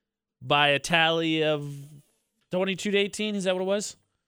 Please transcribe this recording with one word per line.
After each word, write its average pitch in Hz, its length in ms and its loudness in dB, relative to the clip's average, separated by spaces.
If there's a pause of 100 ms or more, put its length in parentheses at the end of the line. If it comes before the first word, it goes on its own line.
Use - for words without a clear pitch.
(420)
By 143 280 2
a 139 100 2
tally 165 640 2
of 147 300 -2 (760)
twenty-two 190 400 -2
to 202 60 4
eighteen. 208 380 -2
Is 190 100 -4
that 185 100 0
what 185 60 -4
it 185 60 -4
was? 202 300 -4 (300)